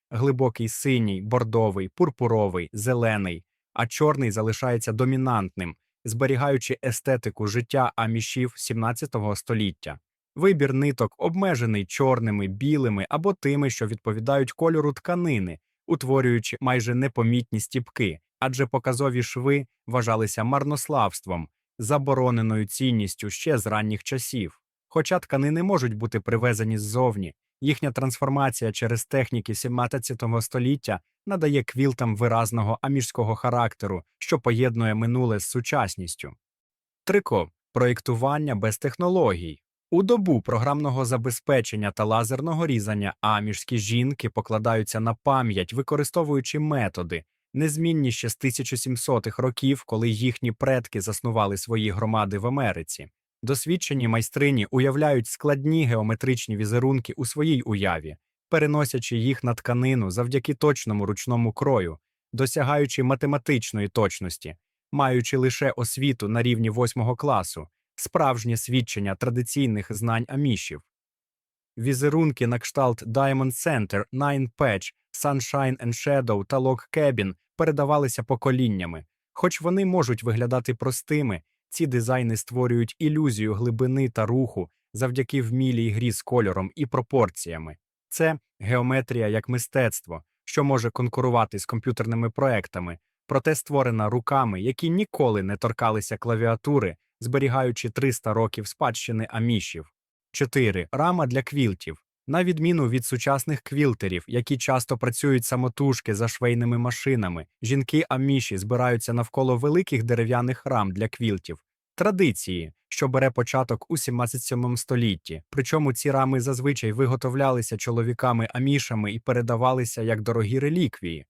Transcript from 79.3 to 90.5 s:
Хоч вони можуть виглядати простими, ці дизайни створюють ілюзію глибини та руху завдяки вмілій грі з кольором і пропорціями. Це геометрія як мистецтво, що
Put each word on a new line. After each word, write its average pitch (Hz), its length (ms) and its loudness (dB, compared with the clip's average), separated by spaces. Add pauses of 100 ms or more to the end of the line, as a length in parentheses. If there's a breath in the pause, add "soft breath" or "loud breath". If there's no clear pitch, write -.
Хоч - 280 0
вони 185 240 2
можуть 147 380 2
виглядати 120 520 0
простими, 131 640 -2 (280)
ці 165 180 -2
дизайни 120 500 0
створюють 120 640 0
ілюзію 139 540 0
глибини 123 560 0
та 113 160 -2
руху 117 440 0 (240)
завдяки 127 480 -2
вмілій 120 480 0
грі 117 220 0
з - 100 -4
кольором 98 540 0
і 147 100 -2
пропорціями. 87 920 -2 (320)
Це 160 300 0 (200)
геометрія 123 680 0
як 107 220 -2
мистецтво, 117 760 -2 (220)
що - 180 0